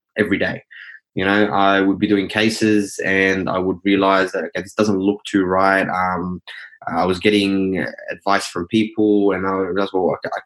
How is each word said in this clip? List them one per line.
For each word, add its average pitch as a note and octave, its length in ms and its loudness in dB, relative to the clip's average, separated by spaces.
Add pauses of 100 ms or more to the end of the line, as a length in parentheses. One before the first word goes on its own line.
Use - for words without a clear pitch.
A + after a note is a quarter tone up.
(180)
every F#2+ 220 0
day. - 240 -4 (520)
You F#2+ 100 -2
know, G2+ 220 4
I G2 340 2
would F#2+ 160 0
be G#2 100 0
doing G2 220 0
cases G#2+ 760 0
and F#2+ 460 0
I F#2 80 -2
would F#2 260 -2
realize F#2+ 480 2
that, F2 140 -4
okay, F2+ 160 -8
this F#2+ 140 -14
doesn't G#2+ 240 2
look G2+ 260 0
too G2 180 0
right. F#2+ 460 2
Um, F2+ 500 -4 (480)
I E2+ 180 -2
was F#2 140 0
getting G2 640 2 (260)
advice - 380 -2
from F2 200 -8
people, G#2+ 640 2
and F#2 140 -2
I F#2+ 80 -2
realized, F#2+ 380 -2
well, F2 320 0
I, E2 40 -6
I, - 180 -8